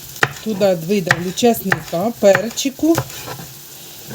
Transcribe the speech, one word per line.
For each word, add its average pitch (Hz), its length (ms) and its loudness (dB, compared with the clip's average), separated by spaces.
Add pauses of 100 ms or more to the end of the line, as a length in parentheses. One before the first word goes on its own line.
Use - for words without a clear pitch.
(440)
Туди 196 420 2
видавлю 175 480 0
чесника, 208 840 0
перчику 233 760 4 (1200)